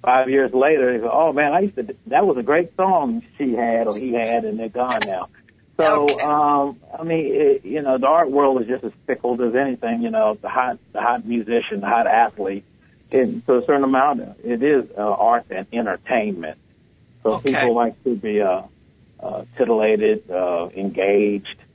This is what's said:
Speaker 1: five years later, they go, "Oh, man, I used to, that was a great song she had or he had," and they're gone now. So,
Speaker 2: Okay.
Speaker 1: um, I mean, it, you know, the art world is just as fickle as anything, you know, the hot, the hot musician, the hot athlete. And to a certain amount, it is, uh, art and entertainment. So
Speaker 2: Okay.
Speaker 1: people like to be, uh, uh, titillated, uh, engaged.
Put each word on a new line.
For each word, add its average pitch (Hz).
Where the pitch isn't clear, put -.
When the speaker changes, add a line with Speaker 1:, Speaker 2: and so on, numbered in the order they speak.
Speaker 1:
five 127
years 135
later, 131
they 120
go, 113
"Oh, 156
man, 143
I 175
used 196
to, 113
that 156
was 147
a 123
great 160
song 156
she 135
had 117
or -
he 123
had," 117
and 107
they're 113
gone 123
now. 92
So, 156
Speaker 2:
Okay. 143
Speaker 1:
um, 147
I 160
mean, 165
it, 139
you 139
know, 131
the 127
art 156
world 139
is 107
just 123
as -
fickle 123
as 117
anything, 123
you 117
know, 110
the -
hot, 127
the -
hot 120
musician, 113
the 101
hot 117
athlete. 107
And 120
to 127
a 120
certain 139
amount, 131
it 120
is, 139
uh, 101
art 107
and 95
entertainment. 104
So 110
Speaker 2:
Okay. 131
Speaker 1:
people 127
like 117
to 123
be, 104
uh, 92
uh, -
titillated, 107
uh, 90
engaged. 98